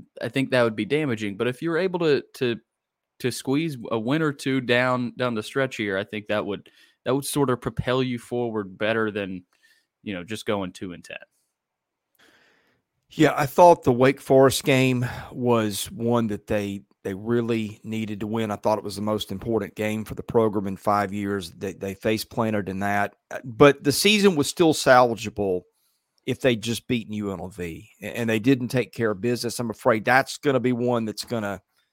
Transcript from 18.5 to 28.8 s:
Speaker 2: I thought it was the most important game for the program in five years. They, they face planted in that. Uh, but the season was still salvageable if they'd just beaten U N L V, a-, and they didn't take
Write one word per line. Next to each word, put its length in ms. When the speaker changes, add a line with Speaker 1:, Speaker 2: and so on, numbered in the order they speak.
Speaker 2:
I 60
thought 220
it 60
was 120
the 60
most 280
important 440
game 300
for 100
the 80
program 440
in 120
five 340
years. 380
They, 240
they 200
face 300
planted 460
in 80
that. 360
Uh, 140
but 400
the 80
season 440
was 120
still 240
salvageable 880
if 160
they'd 220
just 240
beaten 280
U 180
N 80
L 80
V, 420
a-, 60
and 240
they 80
didn't 300
take 240